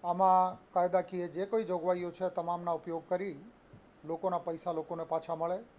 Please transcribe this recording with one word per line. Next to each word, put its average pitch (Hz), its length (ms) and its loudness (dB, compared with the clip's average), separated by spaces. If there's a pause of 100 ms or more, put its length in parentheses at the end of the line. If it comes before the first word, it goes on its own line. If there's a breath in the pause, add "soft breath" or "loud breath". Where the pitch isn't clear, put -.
આમાં 185 540 6 (160)
કાયદાકીય 180 540 2
જે 170 180 -4
કોઈ 220 180 0
જોગવાઈઓ 180 480 0
છે, 185 180 -2
તમામના 175 420 -2
ઉપયોગ 165 380 -4
કરી 180 280 -2 (680)
લોકોના 170 320 -2
પૈસા 170 340 -4
લોકોને 160 320 -4
પાછા 160 300 -4
મળે 170 220 -2 (220)